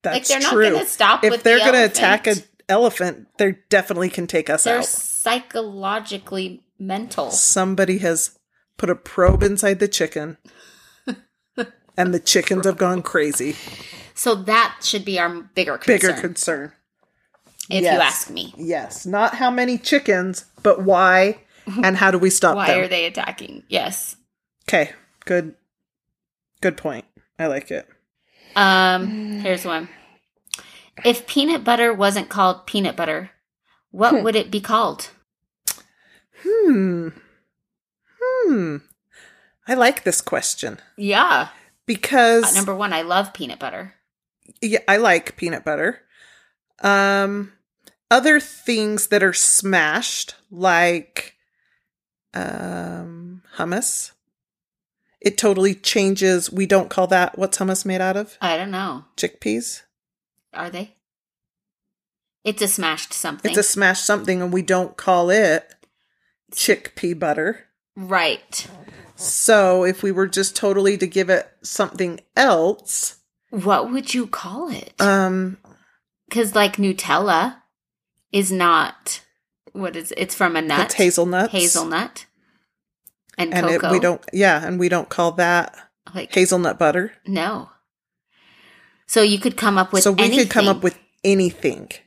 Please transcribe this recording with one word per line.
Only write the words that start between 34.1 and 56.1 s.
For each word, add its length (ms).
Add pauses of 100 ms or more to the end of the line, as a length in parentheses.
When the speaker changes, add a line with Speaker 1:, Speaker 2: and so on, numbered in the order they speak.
Speaker 1:
Hmm. 80
Speaker 2:
would 140
it 120
be 120
called? 480 (1400)
Speaker 1:
Hmm. 640 (1120)
Hmm. 560 (880)
I 80
like 300
this 160
question. 580 (180)
Speaker 2:
Yeah. 520 (380)
Speaker 1:
Because 680
Speaker 2:
Uh, 20
number 200
one, 180
I 100
love 320
peanut 240
butter. 360 (640)
Speaker 1:
Yeah, 260
I 120
like 380
peanut 280
butter. 380 (800)
Um, 720 (580)
other 300
things 640
that 160
are 100
smashed, 1040 (160)
like, 840 (960)
um, 1120 (140)
hummus. 560 (1080)
It 180
totally 360
changes. 800